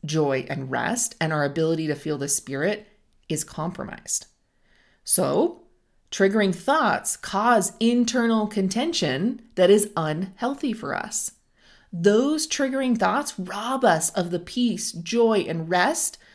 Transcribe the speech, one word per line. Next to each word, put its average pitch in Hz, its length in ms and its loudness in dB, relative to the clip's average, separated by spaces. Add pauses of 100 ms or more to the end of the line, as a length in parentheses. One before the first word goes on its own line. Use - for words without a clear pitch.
joy, 147 460 0
and 131 220 -8
rest, - 500 -2
and 160 100 0
our 151 120 0
ability 160 440 0
to 147 80 -2
feel 151 220 -4
the 139 100 -4
spirit 160 600 -4 (420)
is 147 140 -2
compromised. - 840 -8 (800)
So, 190 580 2 (500)
triggering 196 440 4
thoughts 269 640 0
cause 214 640 2
internal 233 680 2
contention 190 960 -2 (100)
that 185 160 6
is 202 260 6
unhealthy 190 800 -4
for 135 220 -6
us. - 380 -6 (600)
Those 226 540 2
triggering 262 500 0
thoughts 220 400 0
rob 226 480 -4
us 165 260 4
of 175 200 -2
the 175 80 -2
peace, 226 520 -2
joy, 220 560 2
and 165 220 -6
rest 185 480 0 (180)